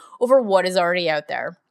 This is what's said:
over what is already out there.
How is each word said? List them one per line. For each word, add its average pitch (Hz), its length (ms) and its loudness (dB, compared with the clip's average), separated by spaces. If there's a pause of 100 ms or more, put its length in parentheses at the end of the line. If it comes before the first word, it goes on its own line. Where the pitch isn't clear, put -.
(180)
over 254 220 2
what 196 240 2
is 185 140 -2
already 175 320 0
out 151 180 -4
there. 131 300 -8 (120)